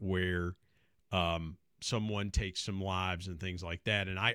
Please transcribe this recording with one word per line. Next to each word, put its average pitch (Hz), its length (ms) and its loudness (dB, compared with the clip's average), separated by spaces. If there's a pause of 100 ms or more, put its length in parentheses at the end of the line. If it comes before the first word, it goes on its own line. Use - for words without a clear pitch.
where, 90 540 2 (580)
um, 85 440 0 (240)
someone 104 500 0
takes 95 300 0
some 98 200 -2
lives 92 480 0
and 87 100 -6
things 90 240 -4
like 87 220 -6
that. 101 240 2
And 95 100 -4
I, 113 160 2